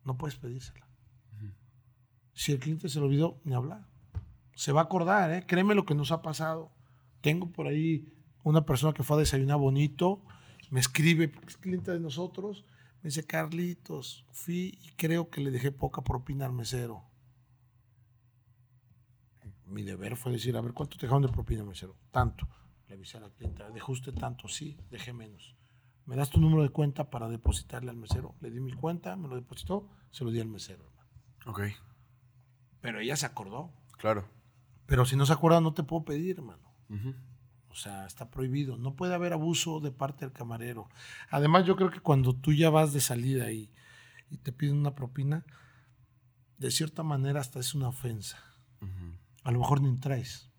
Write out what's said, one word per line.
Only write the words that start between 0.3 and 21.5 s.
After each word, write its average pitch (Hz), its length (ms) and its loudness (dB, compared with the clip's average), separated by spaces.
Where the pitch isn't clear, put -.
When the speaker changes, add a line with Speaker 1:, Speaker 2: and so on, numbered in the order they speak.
Speaker 1:
pedírsela. - 500 -14
Speaker 2:
Ujú. 104 160 -12
Speaker 1:
Si - 180 -4
el 139 80 0
cliente 156 300 -4
se 143 100 -4
lo 143 80 2
olvidó, 156 360 2
ni 135 120 -2
hablar. 147 320 -6
Se - 180 -4
va 147 100 6
a - 40 4
acordar, 180 460 4
¿eh? 180 160 -4
Créeme 190 280 4
lo 196 100 4
que 151 100 2
nos 147 160 0
ha 165 100 -2
pasado. 160 500 -6
Tengo 170 300 2
por 151 160 -4
ahí 151 460 0
una 156 220 6
persona 147 280 2
que 139 100 -2
fue 151 140 4
a 156 40 6
desayunar 139 360 2
bonito, 147 680 2
me 131 100 0
escribe, 156 480 4
porque - 220 -12
es - 80 -18
cliente 180 340 -4
de 175 80 -2
nosotros, 175 680 -8
me 160 80 -6
dice, 151 160 -4
"Carlitos, 165 1040 -6
fui 180 520 -6
y - 120 -20
creo 165 340 0
que - 120 -6
le 139 100 0
dejé 127 200 0
poca 139 320 -6
propina 135 420 -2
al 127 80 -4
mesero". 120 500 -6
Mi 101 180 -10
deber 98 320 -8
fue 123 160 -6
decir, 120 240 -2
"A 113 60 -4
ver, 117 120 -6
¿cuánto - 240 -8
te 135 100 -6
dejaron 139 160 4
de 131 60 2
propina, 113 340 -2